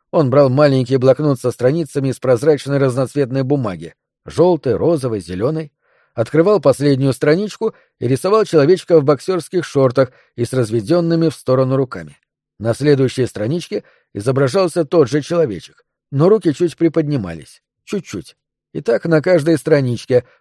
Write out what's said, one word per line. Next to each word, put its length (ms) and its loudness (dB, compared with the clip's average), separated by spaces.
он 200 2
брал 200 4
маленький 460 2
блокнот 440 2
со 100 -2
страницами 580 -2
из 100 -6
прозрачной 600 0
разноцветной 640 -2
бумаги — 520 -4
желтой, 520 0
розовой, 440 -2
зеленой, 520 -6
открывал 460 2
последнюю 520 2
страничку 640 -2
и 100 -4
рисовал 360 0
человечка 540 2
в 60 2
боксерских 600 -2
шортах 480 0
и 80 -4
с 80 -10
разведенными 760 0
в 60 -4
сторону 420 0
руками. 420 -6
На 140 -2
следующей 500 0
страничке 600 -6
изображался 720 0
тот 240 2
же 140 -2
человечек, 640 -6
но 180 2
руки 240 2
чуть 240 -2
приподнимались, 880 -4
чуть-чуть. 520 -10
И 80 -8
так 240 -2
на 160 2
каждой 340 2
страничке, 680 0